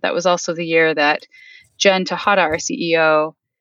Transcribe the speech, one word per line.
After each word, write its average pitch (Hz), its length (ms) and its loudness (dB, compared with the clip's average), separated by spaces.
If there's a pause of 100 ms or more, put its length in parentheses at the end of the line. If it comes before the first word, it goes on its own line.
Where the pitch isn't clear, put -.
that 190 100 -2
was 175 140 -2
also 175 260 -2
the 170 140 -8
year 165 260 2
that 151 320 -2 (540)
Jen 190 260 2
Tejada, 190 380 0
our 160 160 -2
C - 320 -6
E 165 80 2
O, 156 360 2 (260)